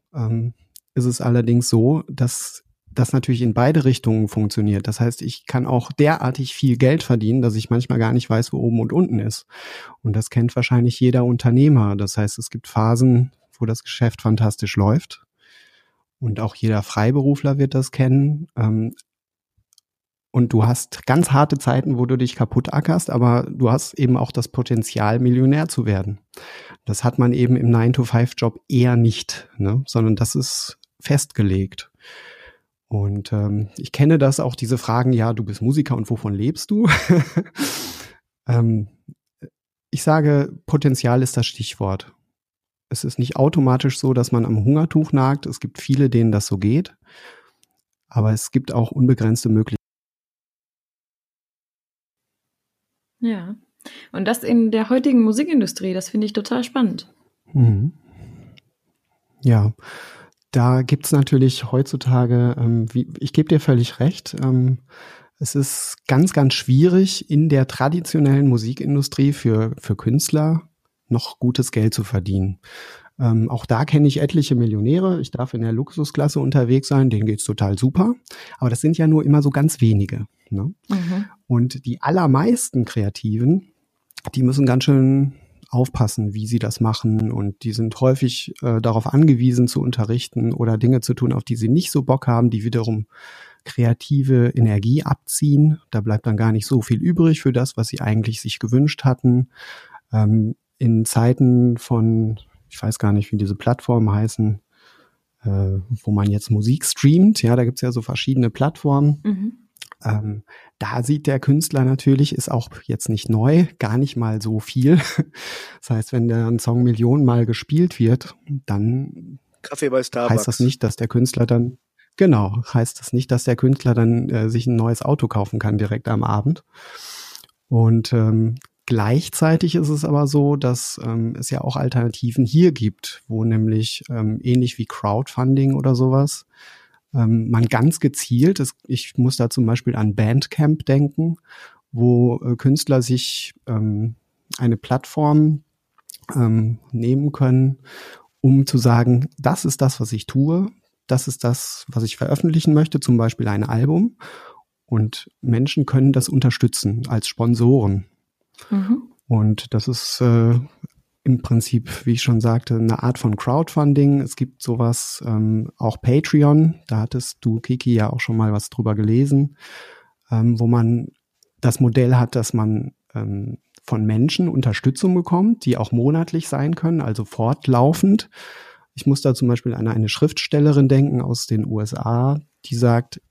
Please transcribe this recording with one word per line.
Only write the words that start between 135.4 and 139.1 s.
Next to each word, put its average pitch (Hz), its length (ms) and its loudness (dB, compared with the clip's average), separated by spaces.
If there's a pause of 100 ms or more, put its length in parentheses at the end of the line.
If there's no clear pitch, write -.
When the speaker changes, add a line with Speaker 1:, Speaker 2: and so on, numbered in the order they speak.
Speaker 1:
oder 135 220 0
sowas, 131 500 0 (680)
ähm, 113 360 0
man 117 160 2
ganz 127 340 2
gezielt, 139 600 0
es, 131 140 -4 (140)
ich - 300 -6